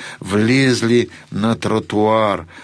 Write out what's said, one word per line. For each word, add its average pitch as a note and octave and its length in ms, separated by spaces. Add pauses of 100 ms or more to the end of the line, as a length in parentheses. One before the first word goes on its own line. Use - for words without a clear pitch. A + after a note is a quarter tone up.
(200)
влезли A#2 880 (220)
на A2+ 240
тротуар. G#2+ 880 (180)